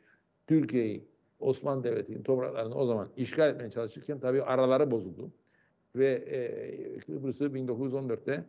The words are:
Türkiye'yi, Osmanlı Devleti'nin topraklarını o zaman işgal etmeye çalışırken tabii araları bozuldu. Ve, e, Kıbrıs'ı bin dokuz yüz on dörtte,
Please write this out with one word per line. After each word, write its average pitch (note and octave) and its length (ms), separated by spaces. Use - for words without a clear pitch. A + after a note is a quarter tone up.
Türkiye'yi, A#2+ 580
Osmanlı C3+ 440
Devleti'nin A2+ 380
topraklarını B2+ 520
o C#3 120
zaman A2 300
işgal C#3 340
etmeye A#2+ 200
çalışırken B2+ 500
tabii C3 220
araları C3 480
bozuldu. G2+ 420
Ve, C3+ 160
e, B2 880
Kıbrıs'ı C#3 560
bin C3 140
dokuz B2 180
yüz B2+ 80
on C3+ 140
dörtte, C3 400